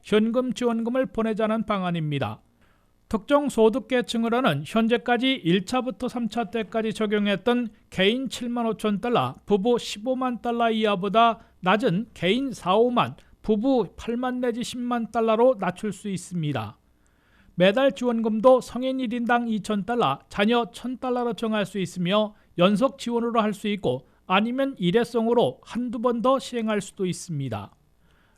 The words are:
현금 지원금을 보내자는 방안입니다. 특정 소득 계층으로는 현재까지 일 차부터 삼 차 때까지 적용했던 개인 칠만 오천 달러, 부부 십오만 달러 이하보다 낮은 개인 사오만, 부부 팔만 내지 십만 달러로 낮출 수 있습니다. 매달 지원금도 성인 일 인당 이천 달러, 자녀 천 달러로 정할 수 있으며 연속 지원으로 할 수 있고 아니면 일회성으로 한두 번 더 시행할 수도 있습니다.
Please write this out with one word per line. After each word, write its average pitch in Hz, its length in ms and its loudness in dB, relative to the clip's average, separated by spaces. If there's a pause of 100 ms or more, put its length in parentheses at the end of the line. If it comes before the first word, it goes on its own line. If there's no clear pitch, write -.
현금 233 500 2
지원금을 240 540 0
보내자는 220 580 -2
방안입니다. 160 760 -2 (680)
특정 285 400 2
소득 220 400 2
계층으로는 233 760 0
현재까지 233 680 0 (100)
일 180 220 2
차부터 254 420 -4
삼 233 220 -6
차 233 160 -4
때까지 220 480 -4
적용했던 214 760 0 (200)
개인 226 400 0
칠만 240 380 -6
오천 214 340 -2
달러, 156 340 0 (100)
부부 208 340 2
십오만 254 600 -4
달러 233 300 0
이하보다 214 680 2 (200)
낮은 208 540 2
개인 240 400 0
사오만, 202 600 2 (260)
부부 220 560 0
팔만 247 420 -4
내지 247 240 -4
십만 240 480 -4
달러로 226 480 4
낮출 185 320 -4
수 - 160 -12
있습니다. 151 680 -6 (800)
매달 214 360 4
지원금도 233 720 2
성인 262 400 -6
일 233 100 -4
인당 240 380 0
이천 208 360 -2
달러, 196 340 0 (100)
자녀 233 420 2
천 247 260 -10
달러로 247 360 -2
정할 214 320 -2
수 - 120 -8
있으며 190 560 0 (240)
연속 202 400 4
지원으로 233 440 0
할 214 120 0
수 - 140 -8
있고 185 400 -2 (200)
아니면 240 500 0
일회성으로 226 840 2
한두 247 360 -6
번 240 220 0
더 262 180 4
시행할 220 400 -4
수도 - 260 -6
있습니다. 139 640 -6 (680)